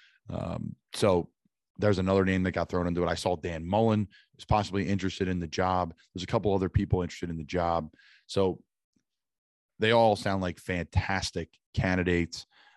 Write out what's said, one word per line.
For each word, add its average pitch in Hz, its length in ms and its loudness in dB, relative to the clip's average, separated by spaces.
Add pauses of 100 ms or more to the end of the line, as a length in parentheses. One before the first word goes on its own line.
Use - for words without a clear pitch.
(300)
Um, - 460 -8 (180)
so 90 360 2 (480)
there's 104 220 2
another 95 260 4
name 92 180 2
that 92 80 0
got 85 180 -2
thrown 87 180 -2
into 87 160 0
it. 85 40 0
I 85 80 0
saw 90 200 -2
Dan 82 300 -6
Mullen 107 420 2 (300)
is - 80 -20
possibly 101 420 0
interested 95 400 -2
in 90 120 -2
the 82 80 -6
job. 90 460 0 (200)
There's 87 100 -8
a - 40 -10
couple 104 260 0
other 95 160 0
people 92 320 0
interested 87 280 -6
in 82 80 -6
the 78 60 -8
job. 85 460 -2 (380)
So 95 320 0 (1200)
they 107 120 4
all 113 260 6
sound 98 240 -2
like 90 180 -4
fantastic 92 880 -4 (240)
candidates. 90 720 0 (320)